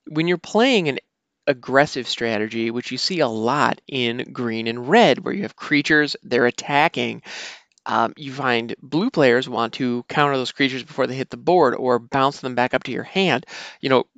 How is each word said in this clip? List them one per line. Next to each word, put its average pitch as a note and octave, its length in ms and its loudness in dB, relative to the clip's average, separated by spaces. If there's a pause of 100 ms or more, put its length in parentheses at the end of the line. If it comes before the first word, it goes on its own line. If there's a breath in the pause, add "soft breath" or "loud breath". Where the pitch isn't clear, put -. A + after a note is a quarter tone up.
when D#3+ 220 0
you're F3 80 2
playing G#3+ 500 2
an C3+ 120 -2 (460)
aggressive C3 640 2
strategy, A2+ 640 -2
which A#2+ 180 -6
you C3 80 -8
see E3+ 220 -2
a C#3+ 80 4
lot A#2 580 0
in B2 460 -4
green A#2 360 -4
and A#2+ 200 -6
red, E3 320 6
where A2+ 140 -6
you G3 80 -6
have - 160 -8
creatures, D3 680 2
they're A#2+ 220 2
attacking, B2 760 0 (640 loud breath)
um, A2 300 0
you C3+ 160 -14
find B2 500 -2
blue D#3+ 280 -2
players B2+ 400 2
want A#2 240 -4
to A#2+ 340 -4
counter C#3+ 300 0
those B2+ 160 -6
creatures C3 300 -2
before - 220 -4
they B2 100 -4
hit C3 140 -6
the - 60 -14
board C3+ 400 2
or B2 240 0
bounce C3+ 400 0
them B2+ 160 -6
back B2 180 0
up B2+ 100 0
to C3 100 -8
your - 100 -6
hand, F3 420 0 (360 loud breath)
you C#3 80 -2
know, C3 160 4 (120)